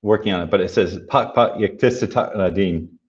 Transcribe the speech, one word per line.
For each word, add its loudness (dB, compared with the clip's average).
working 0
on -2
it, -6
but 4
it -2
says, 0
"Pak 0
Pak 4
Yaktisatak -2
Ladin." -2